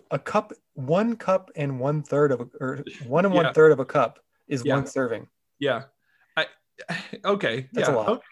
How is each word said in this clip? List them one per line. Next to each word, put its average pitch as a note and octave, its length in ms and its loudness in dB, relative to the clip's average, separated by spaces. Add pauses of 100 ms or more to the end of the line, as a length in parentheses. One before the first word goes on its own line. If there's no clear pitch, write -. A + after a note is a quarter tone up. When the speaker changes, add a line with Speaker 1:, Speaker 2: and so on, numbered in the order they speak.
(100)
Speaker 1:
a D3+ 80 -2
cup, G#3+ 340 -2 (220)
one F#3 420 0
cup F#3+ 400 -2
and C#3 240 -6
one D3 220 -2
third C#3+ 300 2
of A#2+ 80 -2
a, B2 60 -10 (140)
or C3+ 240 -6 (100)
Speaker 2:
<laughs> - 120 -16
Speaker 1:
one D#3 180 2
and G3 100 2
Speaker 2:
Yeah. F3 100 6
Speaker 1:
one - 100 0
third D#3 180 10
of C3 80 2
a C3+ 40 0
cup C3 340 0 (300)
is B2+ 160 -4
Speaker 2:
Yeah. C3+ 120 0
Speaker 1:
one C3+ 100 -2
serving. A#2+ 400 -4 (320)
Speaker 2:
Yeah. B2+ 260 -2 (520)
I, D#3 100 -2 (400)
<sighs> - 380 -10
okay. C3+ 480 -2
Speaker 1:
That's A#3 160 0
a - 20 2
Speaker 2:
Yeah. B2+ 60 2
Speaker 1:
lot. G#2+ 120 -2
Speaker 2:
Okay. A#3+ 240 -2